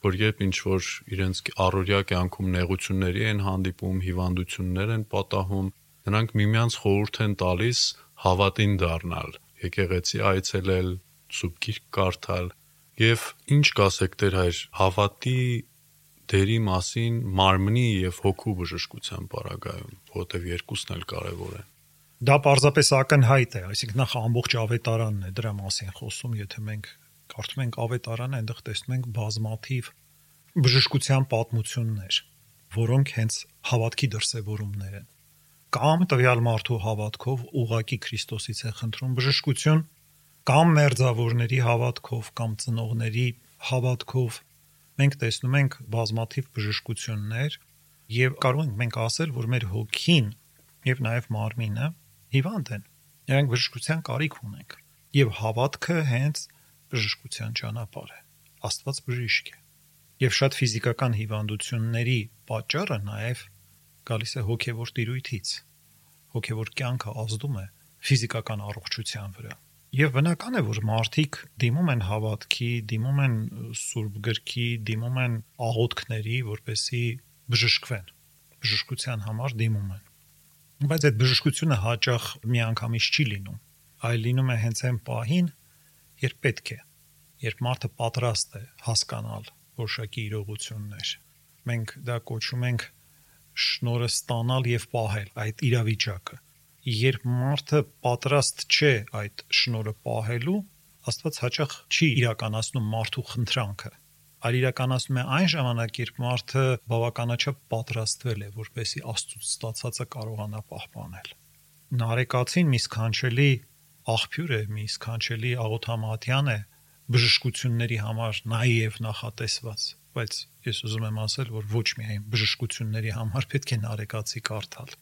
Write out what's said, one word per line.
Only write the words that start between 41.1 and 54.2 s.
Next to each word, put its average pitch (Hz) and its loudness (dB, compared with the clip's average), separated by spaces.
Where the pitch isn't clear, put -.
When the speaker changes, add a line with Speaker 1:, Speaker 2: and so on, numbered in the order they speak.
Speaker 2:
հավատքով, 117 0
կամ 110 -4
ծնողների 113 0
հավատքով 127 0
մենք 139 6
տեսնում 127 0
ենք 139 2
բազմաթիվ 113 -2
բժշկություններ, 110 -4
և 127 2
կարող 139 4
ենք 117 -2
մենք 120 -2
ասել, 147 0
որ 123 -4
մեր 120 2
հոգին 110 2
և 127 0
նաև 117 -2
մարմինը 110 -2
հիվանդ 151 2
են, 107 -8
նրանք 139 4
բժշկության 123 -2
կարիք 143 -2